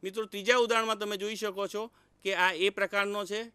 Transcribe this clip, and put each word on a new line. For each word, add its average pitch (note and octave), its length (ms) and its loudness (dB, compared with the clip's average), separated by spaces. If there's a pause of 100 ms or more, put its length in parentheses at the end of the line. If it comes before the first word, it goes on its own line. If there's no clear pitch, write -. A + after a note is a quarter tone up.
મિત્રો, G3 220 -6
ત્રીજા G3+ 320 2
ઉદાહરણમાં A3+ 420 2
તમે G#3 180 -4
જોઈ G#3 180 -4
શકો G3 320 -4
છો G#3+ 240 -8 (320)
કે F#3+ 120 0
આ F#3 180 4
એ F3+ 180 2
પ્રકારનો G3+ 540 0
છે G#3+ 300 -8